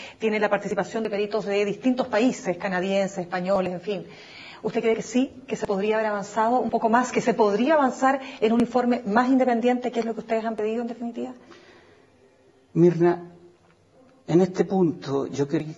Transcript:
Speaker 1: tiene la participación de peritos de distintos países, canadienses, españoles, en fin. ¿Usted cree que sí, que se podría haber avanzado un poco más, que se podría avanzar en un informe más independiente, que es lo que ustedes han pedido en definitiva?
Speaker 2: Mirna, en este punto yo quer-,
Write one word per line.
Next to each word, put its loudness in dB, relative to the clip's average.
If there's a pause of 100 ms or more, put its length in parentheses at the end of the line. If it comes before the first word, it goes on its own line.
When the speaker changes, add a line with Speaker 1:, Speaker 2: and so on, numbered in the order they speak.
(180)
Speaker 1:
tiene 0
la 2
participación -2
de -4
peritos -4
de 0
distintos 0
países, 0
canadienses, -2
españoles, -2
en -8
fin. -6 (560)
¿Usted -4
cree 2
que -6
sí, -2
que -6
se -6
podría 0
haber 0
avanzado 0
un -2
poco 0
más, 2
que -2
se 0
podría 2
avanzar 2 (220)
en 4
un 4
informe 2
más 2
independiente, 2
que -4
es -2
lo -4
que -6
ustedes -4
han -4
pedido -4
en -6
definitiva? -8 (1400)
Speaker 2:
Mirna, 4 (920)
en 6
este 0
punto 0
yo -4
quer-, -4